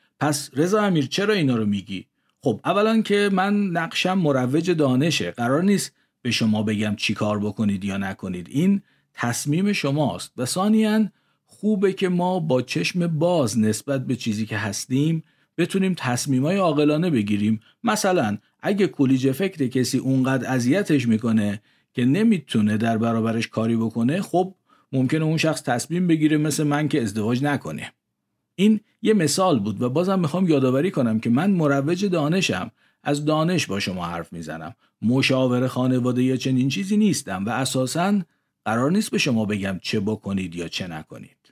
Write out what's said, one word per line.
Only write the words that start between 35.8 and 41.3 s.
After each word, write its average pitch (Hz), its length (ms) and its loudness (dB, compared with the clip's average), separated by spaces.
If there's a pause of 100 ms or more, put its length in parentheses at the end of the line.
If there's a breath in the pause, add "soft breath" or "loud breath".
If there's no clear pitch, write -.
یا 131 140 0
چنین 131 320 0
چیزی 196 280 -2
نیستم 139 480 0
و - 40 -4
اساساً 139 720 0 (440)
قرار 120 260 0
نیست 208 200 0
به 226 60 -2
شما 120 280 0
بگم 98 360 -4
چه - 180 -2
بکنید 98 560 -4
یا 85 120 -8
چه 92 200 -8
نکنید. - 480 -16 (160)